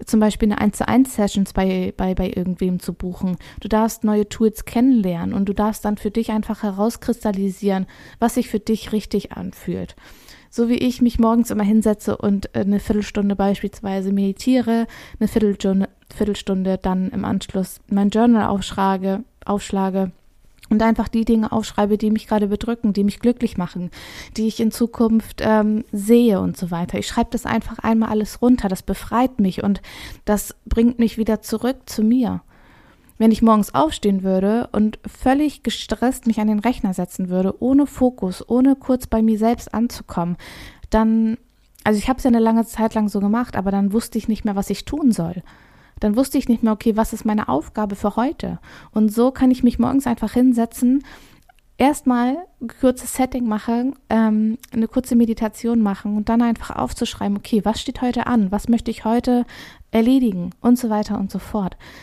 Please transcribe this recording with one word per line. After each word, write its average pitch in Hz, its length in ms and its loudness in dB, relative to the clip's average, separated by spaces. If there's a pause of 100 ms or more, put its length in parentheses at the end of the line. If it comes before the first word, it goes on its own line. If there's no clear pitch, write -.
zum 214 160 2
Beispiel 214 320 2
eine - 80 -4
eins-zu-eins-Sessions 214 920 0
bei, 190 420 0
bei, 185 180 -2
bei 185 220 -2
irgendwem 180 440 -2
zu - 120 -8
buchen. 180 460 -6 (220)
Du 208 80 -10
darfst 220 360 0
neue 214 240 2
Tools - 380 0
kennenlernen 202 680 2
und 196 140 0
du 202 60 -2
darfst 214 320 -2
dann 208 100 -2
für 208 140 -6
dich 226 220 -2
einfach 220 320 -4
herauskristallisieren, 196 1200 -2 (320)
was 226 160 0
sich 240 160 -2
für 214 100 -2
dich - 320 -4
richtig 208 400 -4
anfühlt. 180 640 -10 (580)
So 233 140 0
wie 240 60 2
ich 247 260 0
mich 240 180 2
morgens 233 320 4
immer 208 140 -2
hinsetze 214 540 2
und, 202 360 -2
äh, 226 60 -2
eine 202 180 0
Viertelstunde 202 580 -2
beispielsweise 196 760 -2
meditiere, 226 720 0 (320)
eine 220 100 0
Viertelstunde, 196 600 0 (260)
Viertelstunde 190 640 -2
dann 185 320 -2
im 196 160 -6
Anschluss - 640 -4
mein 202 220 2
Journal 220 380 4
aufschlage, 190 760 -2 (220)
aufschlage 190 680 -2 (560)
und 214 140 2
einfach 226 260 2
die 226 160 0
Dinge 220 280 2
aufschreibe, 214 440 0
die 214 140 0
mich 214 160 -2
gerade 208 220 0
bedrücken, 214 440 -2
die 196 100 0
mich 202 160 0
glücklich 240 380 0
machen, 175 340 -6 (460)
die 220 100 0
ich 214 140 -2
in 220 120 0
Zukunft, 226 720 0
ähm, 214 480 2
sehe 214 480 4
und 180 200 -2
so 175 120 -6
weiter. 175 280 -4
Ich 202 80 -4
schreibe - 240 -2
das - 160 -6
einfach 226 320 -4
einmal 220 320 0
alles 214 320 -4
runter, 247 260 4
das 190 140 -6
befreit 240 580 -2
mich 190 220 0
und 196 180 0 (460)
das - 280 -2 (120)
bringt 233 320 2
mich 233 180 2
wieder 220 240 0
zurück 240 360 -4 (100)
zu - 160 -4
mir. 214 400 2 (720)
Wenn 226 140 6
ich 214 100 2
morgens 214 340 4
aufstehen 208 480 0
würde 196 500 0
und 214 340 0
völlig 277 560 0
gestresst - 640 -2
mich 226 140 0
an 214 80 2
den 214 100 2
Rechner 208 340 0
setzen 180 360 -6
würde, 185 340 0
ohne 269 240 4
Fokus, 247 600 -2
ohne 262 280 4
kurz 254 320 -2
bei 226 160 0
mir 220 160 2
selbst 233 340 0
anzukommen, 180 640 -4 (540)
dann, 220 480 2 (460)
also 214 140 2
ich 202 100 -4
hab's 254 160 0
ja 269 40 4
eine 233 120 4
lange 226 260 2
Zeit - 280 -2
lang 214 140 0
so 202 120 -4
gemacht, 214 360 -2
aber 190 140 -2
dann 196 220 0
wusste 226 260 -2
ich - 100 -6
nicht 214 160 -2
mehr, 202 120 -2
was 196 140 -2
ich - 140 -6
tun 294 280 0
soll. 170 300 -4 (580)
Dann 214 160 0
wusste 269 200 0
ich 262 120 0
nicht 233 160 2
mehr, 220 80 4
okay, 214 240 0
was 220 160 0
ist 220 120 -6
meine 214 240 -2
Aufgabe 214 460 -4
für 202 220 -4
heute? 220 420 -4 (320)
Und 214 220 2
so 233 180 4
kann 262 220 2
ich 254 100 -4
mich 240 160 4
morgens 254 300 0
einfach 226 240 -4
hinsetzen, 247 720 2 (720)
erstmal 254 600 2 (420)
kurzes 254 340 0
Setting 262 320 -2
machen, 233 480 -2 (140)
ähm, 220 500 2 (140)
eine 226 160 0
kurze 254 280 0
Meditation 233 640 0
machen 208 360 -2
und 214 120 -4
dann 233 140 4
einfach 233 340 -2
aufzuschreiben, 202 600 -4
okay, 208 280 -2
was 220 160 -2
steht - 220 -8
heute 240 240 -2
an? 220 260 2
Was 208 160 -4
möchte 233 220 0
ich - 140 -8
heute 240 400 0 (460)
erledigen? 226 600 2 (100)
Und 247 180 4
so 240 120 -4
weiter 208 280 -2
und 196 120 -4
so 190 80 -6
fort. 190 380 -4 (260)